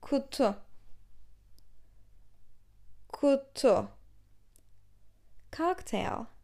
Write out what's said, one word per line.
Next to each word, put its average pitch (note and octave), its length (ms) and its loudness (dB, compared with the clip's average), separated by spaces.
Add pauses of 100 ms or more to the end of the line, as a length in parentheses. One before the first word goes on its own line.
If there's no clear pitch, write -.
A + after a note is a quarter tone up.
Kutu. B3 540 2 (2500)
Kutu. C4+ 840 4 (1600)
Cocktail. - 760 -2 (180)